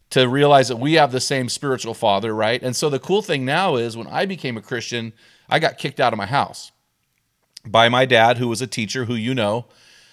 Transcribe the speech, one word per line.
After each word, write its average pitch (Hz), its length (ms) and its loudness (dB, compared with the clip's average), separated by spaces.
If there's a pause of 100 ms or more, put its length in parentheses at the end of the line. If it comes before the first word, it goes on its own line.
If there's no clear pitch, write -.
(100)
to 127 180 4
realize 139 400 6
that 123 80 -4
we 135 180 -2
have 147 180 4
the 127 80 -2
same 131 280 -4
spiritual 117 460 -4
father, 107 400 0
right? 110 280 0
And 127 140 -4
so 160 140 -2
the 135 100 -2
cool 202 220 -2
thing 151 220 -4
now 156 320 0
is 117 200 -4
when 113 100 -12
I 165 200 -4
became 143 300 -8
a 107 60 -12
Christian, 117 500 -8 (360)
I 143 100 0
got 156 200 -2
kicked - 200 -8
out 127 140 2
of 110 60 -6
my 101 80 -6
house 117 460 -4 (920)
by 113 240 4
my 123 160 4
dad, 117 340 6
who 123 100 -2
was 113 120 -4
a 127 60 -4
teacher, 117 400 -6
who 120 80 -4
you 117 200 -4
know. 113 320 -2 (460)